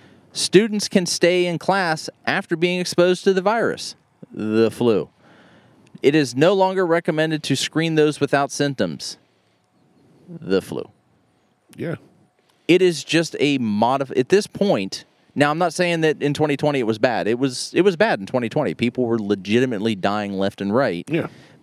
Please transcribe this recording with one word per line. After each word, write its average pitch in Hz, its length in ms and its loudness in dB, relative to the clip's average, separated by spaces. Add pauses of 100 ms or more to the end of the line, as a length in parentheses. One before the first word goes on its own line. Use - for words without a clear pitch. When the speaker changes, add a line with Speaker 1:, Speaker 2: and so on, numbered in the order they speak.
(340)
Speaker 1:
"Students 208 560 2
can 185 160 2
stay 180 400 2
in 175 120 -2
class 180 520 -2 (160)
after 170 320 -2
being 180 240 0
exposed 180 420 0
to 196 100 4
the 185 80 -2
virus." 185 540 -2 (340)
The 110 420 2
flu. 104 380 0 (920)
It 143 140 4
is 135 200 0
no 156 180 4
longer 190 320 0
recommended 160 580 -2
to 139 120 -2
screen 160 400 -2
those 151 240 2
without 143 320 0
symptoms. 107 680 -4 (1120)
The 160 340 -2
flu. - 280 -10 (880)
Speaker 2:
Yeah. 139 200 -8 (720)
Speaker 1:
It 180 140 6
is 175 220 2
just 160 360 0
a 143 200 2
modif-, 120 580 0
at 135 120 2
this 202 180 4
point, 135 580 -2 (300)
now, 147 160 2
I'm 156 80 -2
not 175 140 0
saying 175 280 0
that 156 200 2
in 143 120 0
twenty 147 240 -2
twenty 143 220 0
it 113 80 -2
was 110 100 0
bad. 107 300 0
It 120 120 0
was, 127 340 -4
it - 80 0
was 185 140 2
bad 190 240 0
in 95 60 -10
twenty 120 240 -2
twenty. 117 240 -2
People 120 320 -2
were 117 140 0
legitimately 104 760 0
dying 101 380 -2
left 98 260 -2
and 101 140 -2
right. 107 360 0
Speaker 2:
Yeah. 151 180 -2 (360)